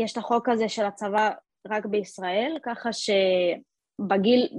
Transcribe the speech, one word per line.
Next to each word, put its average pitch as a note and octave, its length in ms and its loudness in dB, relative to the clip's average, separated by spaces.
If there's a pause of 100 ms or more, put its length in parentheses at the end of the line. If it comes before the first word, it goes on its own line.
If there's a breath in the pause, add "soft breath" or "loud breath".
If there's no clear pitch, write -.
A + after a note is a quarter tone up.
יש A3 80 -4
את - 60 -6
החוק A#3 320 0
הזה A3 200 2
של G#3+ 160 -2
הצבא G#3 440 0 (380)
רק G#3+ 180 -4
בישראל, G#3 760 -2
ככה A#3 300 -6
שבגיל, G3 1700 2